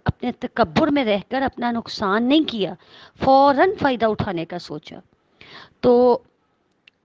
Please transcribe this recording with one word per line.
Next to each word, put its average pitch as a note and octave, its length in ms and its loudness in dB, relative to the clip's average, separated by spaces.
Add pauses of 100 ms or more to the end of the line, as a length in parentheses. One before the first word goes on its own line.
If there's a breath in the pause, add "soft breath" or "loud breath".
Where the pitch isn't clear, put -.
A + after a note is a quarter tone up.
अपने - 260 -6
तकब्बुर A#3+ 580 -2
में C#4+ 140 0
रहकर G#3+ 380 -2
अपना A#3+ 280 -4
नुकसान A3 540 -4
नहीं C#4+ 200 4
किया, F#3 320 -6 (400 loud breath)
फ़ौरन C#4 580 4
फ़ायदा B3 340 -2
उठाने F#3 360 -4
का F3 140 -12
सोचा। - 420 -14 (840 loud breath)
तो B3 400 4 (840)